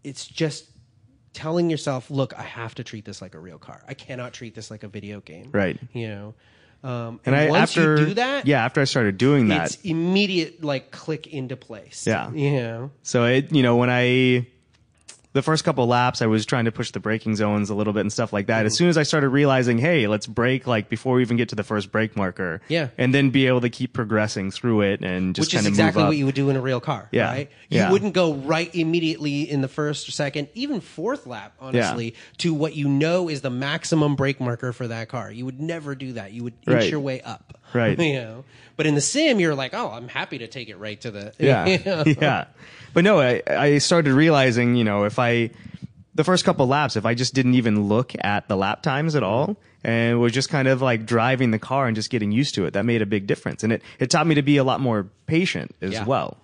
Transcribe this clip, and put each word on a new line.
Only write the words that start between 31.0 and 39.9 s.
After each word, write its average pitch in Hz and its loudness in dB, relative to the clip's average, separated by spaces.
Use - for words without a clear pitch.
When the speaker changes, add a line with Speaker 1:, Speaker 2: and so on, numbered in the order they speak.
Speaker 1:
lap, 107 -14
Speaker 2:
Yeah. 131 -16
Speaker 1:
honestly, 117 -2
to 165 -2
what 151 -4
you 143 -2
know 165 0
is 147 -6
the 139 -4
maximum 147 0
brake 135 0
marker 123 -4
for 120 -8
that 113 -10
car. 110 -10
You 120 -12
would 131 -10
never 151 -8
do 131 -12
that. 101 -12
You 120 -12
would 117 -10
inch 127 4
Speaker 2:
Right. 110 2
Speaker 1:
your 151 -4
way 131 -6
up. - -16
Speaker 2:
Right. 113 2
Speaker 1:
<laughs> - -
You 156 2
know? 120 -10
But 151 0
in 151 4
the 147 2
sim, 277 2
you're 165 2
like, 135 -6
"Oh, 214 -6
I'm 120 -14